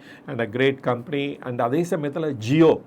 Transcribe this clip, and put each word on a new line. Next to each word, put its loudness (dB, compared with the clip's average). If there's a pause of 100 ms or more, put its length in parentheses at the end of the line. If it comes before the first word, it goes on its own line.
(260)
and -6
a 0
great 0
company. -4
And -4
அதே 0
சமயத்துல -4 (140)
Jio 8 (180)